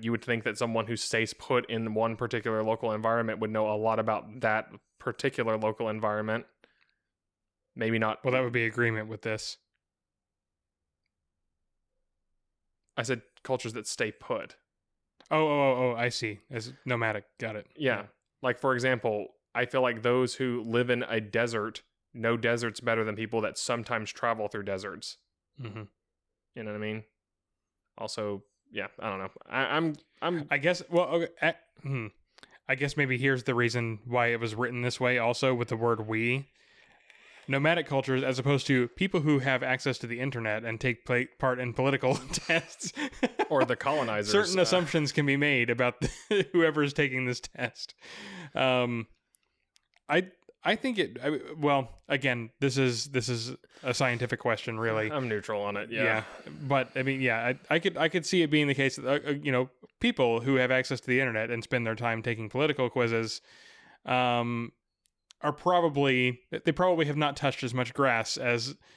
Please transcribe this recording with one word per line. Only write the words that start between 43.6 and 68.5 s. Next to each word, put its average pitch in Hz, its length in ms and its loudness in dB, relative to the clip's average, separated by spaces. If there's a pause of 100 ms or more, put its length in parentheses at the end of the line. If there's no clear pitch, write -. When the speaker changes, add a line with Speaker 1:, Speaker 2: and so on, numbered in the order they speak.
Speaker 1:
the 120 100 0
colonizers, 113 560 0
Speaker 2:
Certain 190 260 4
Speaker 1:
uh, 180 40 6
Speaker 2:
assumptions 170 500 2
can 147 140 2
be 139 100 4
made 139 320 4
about 123 320 0
<laughs> - 300 -6
the, 202 220 2
whoever 156 300 4
is 143 120 0
taking 131 320 0
this 123 140 -2
test. - 540 -8 (600)
Um, 123 540 2 (1000)
I, 185 200 2 (360)
I 196 120 2
think 240 220 -2
it, 123 240 -2
I, 147 160 -2 (200)
well, 143 320 2 (180)
again, 127 400 -2 (120)
this 135 180 2
is, 123 300 2
this 127 200 -2
is 120 260 -4 (280)
a 127 100 -2
scientific 120 480 0
question, 113 400 -2
really. 110 320 0
Speaker 1:
I'm 131 160 -2
neutral 104 360 -4
on 101 120 -4
it, 110 140 -6
yeah. 113 120 -2
Speaker 2:
Yeah. 110 200 2 (440)
But, 131 300 2
I 131 60 0
mean, 135 180 -2
yeah, 120 240 2
I, 131 300 -2
I 165 40 4
could, 170 200 -2
I 160 100 4
could 165 160 -2
see 185 160 2
it 156 100 2
being 147 180 4
the 139 60 2
case 135 220 2
that, 139 100 -10
uh, 143 220 0
uh, 147 40 0
you 143 200 -2
know, 127 160 2 (320)
people 123 400 4
who 131 140 2
have 127 160 4
access 131 320 0
to - 60 -20
the 127 120 4
internet 120 300 0
and 113 120 -4
spend 120 240 -2
their 110 80 0
time 113 280 -2
taking 110 260 -4
political 139 400 0
quizzes, 113 540 0 (640)
um, 120 640 0 (720)
are 147 100 0
probably, 139 880 2 (240)
they 165 80 4
probably 175 320 4
have 147 140 0
not 147 180 0
touched 139 260 -2
as 123 120 -4
much 123 180 -2
grass 120 460 2
as 120 360 -2 (220)